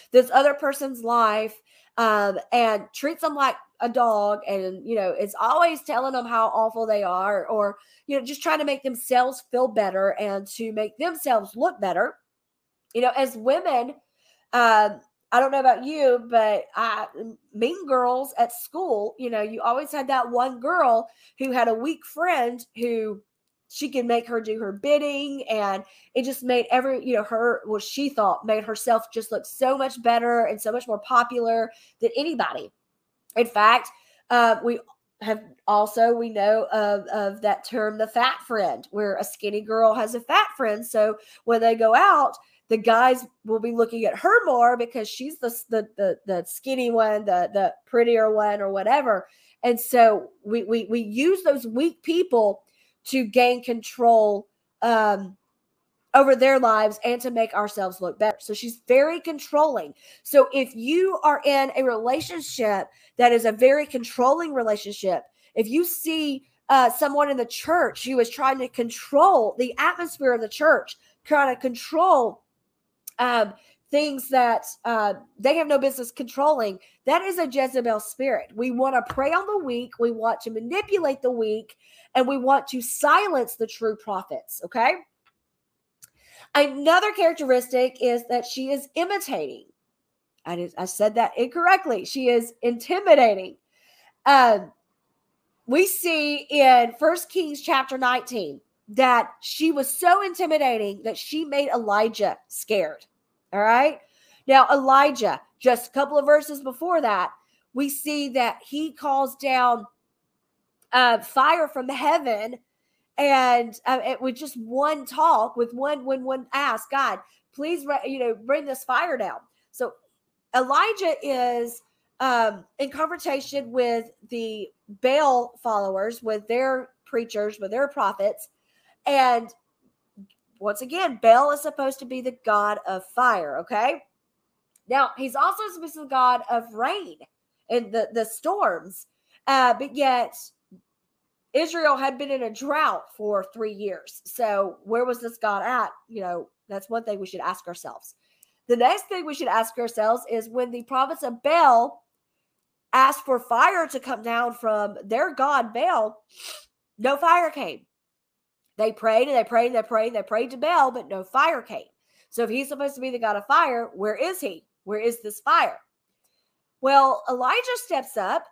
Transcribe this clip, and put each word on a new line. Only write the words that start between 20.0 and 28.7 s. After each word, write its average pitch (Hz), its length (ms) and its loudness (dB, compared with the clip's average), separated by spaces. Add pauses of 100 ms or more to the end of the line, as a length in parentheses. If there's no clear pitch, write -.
that 254 240 -2
one 240 300 -2
girl 262 480 2 (300)
who 269 120 -4
had 240 160 0
a 226 60 2
weak 262 320 -6
friend 262 600 -4 (120)
who 220 440 -6 (460)
she - 220 -10
could 247 160 -4
make 233 220 -2
her 233 120 -6
do 220 200 -8
her 202 120 -8
bidding. 285 800 -2
And 202 340 -2 (300)
it 254 100 0
just 254 200 -8
made 247 260 0
every, 254 340 0
you 247 120 -2
know, 208 80 0
her, 233 420 -2
what 214 160 -4
she 277 280 -6
thought 208 360 0
made 214 180 0
herself 226 480 -2